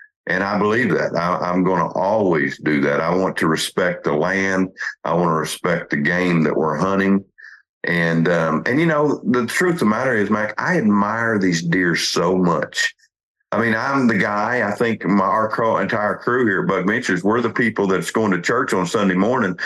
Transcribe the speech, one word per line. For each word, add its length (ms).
And 160
I 140
believe 320
that. 260
I, 220
I'm 140
gonna 300
always 640
do 240
that. 180
I 160
want 220
to 100
respect 560
the 80
land. 560
I 120
wanna 180
respect 560
the 80
game 460
that 120
we're 220
hunting. 480
And, 440
um, 360
and 140
you 80
know, 380
the 200
truth 280
of 80
the 60
matter 280
is, 160
Mac, 260
I 220
admire 640
these 240
deer 320
so 400
much. 580
I 100
mean, 140
I'm 320
the 100
guy, 480
I 60
think 340
my, 200
our 240
cro-, 300
entire 360
crew 320
here 160
at 60
Buck 180
Ventures, 380
we're 160
the 100
people 380
that's 240
going 180
to 100
church 320
on 140
Sunday 300
morning 500